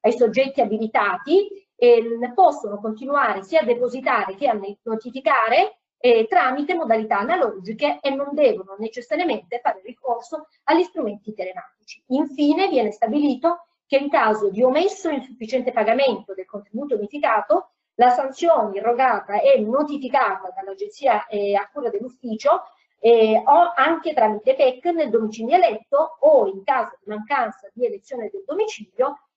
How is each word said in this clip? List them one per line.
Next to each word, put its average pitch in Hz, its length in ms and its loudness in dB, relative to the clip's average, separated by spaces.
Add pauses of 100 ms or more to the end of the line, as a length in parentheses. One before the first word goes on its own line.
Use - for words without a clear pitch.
ai 233 120 2
soggetti 247 480 0
abilitati, 220 1040 -2 (100)
ehm, 233 580 2
possono 294 460 2
continuare 220 640 -2
sia 320 180 2
a - 40 -2
depositare 233 680 -2
che 285 120 -2
a 226 60 2
ne-, 202 300 -8
notificare, 254 960 -2 (200)
eh, 226 280 4
tramite 294 480 0
modalità 220 440 -2
analogiche 226 840 -4
e 277 100 -2
non 277 220 -6
devono 202 440 0
necessariamente 240 840 -6
fare - 220 -6
ricorso 247 640 -10 (160)
agli 339 200 2
strumenti 214 500 -8
telematici. - 760 -14
Infine 302 600 0
viene 226 220 0
stabilito 294 760 -2 (200)
che 269 120 0
in 285 120 0
caso 214 400 2
di 202 140 0
omesso 320 460 0
o - 20 -2
insufficiente 247 600 -6
pagamento 226 600 0
del 185 120 -12
contributo 240 500 -8
unificato, 233 760 -2 (240)
la 247 140 6
sanzione 254 680 0
irrogata 226 640 0
e 269 180 6
notificata 262 960 -2
dall'Agenzia, 285 720 -2
eh, 202 280 -2
a 302 160 -2
cura 247 180 -6
dell'ufficio, 247 720 -2 (360)
eh, 220 460 6
o 339 300 6
anche 311 380 0
tramite 220 420 2
pec 262 300 0
nel 330 240 0
domicilio 226 460 -2
eletto 311 680 0
o 269 260 6
in 196 160 -10
caso 254 360 -4
di - 100 -18
mancanza 214 640 -6
di 240 120 -4
elezione 220 460 -8
del 392 140 -14
domicilio 427 760 -4 (160)